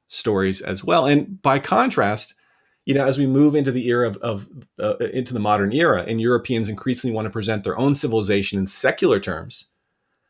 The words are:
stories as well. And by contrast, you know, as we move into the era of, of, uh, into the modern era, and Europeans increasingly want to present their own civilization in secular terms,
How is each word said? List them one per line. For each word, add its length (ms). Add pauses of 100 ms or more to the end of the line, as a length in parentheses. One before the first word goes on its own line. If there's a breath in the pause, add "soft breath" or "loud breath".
stories 540
as 240
well. 220
And 360
by 160
contrast, 760 (500)
you 100
know, 100
as 140
we 80
move 280
into 180
the 160
era 180
of, 120
of, 300 (320)
uh, 160 (160)
into 220
the 60
modern 320
era, 340
and 140
Europeans 480
increasingly 460
want 120
to 40
present 340
their 120
own 180
civilization 640
in 80
secular 540
terms, 500 (600)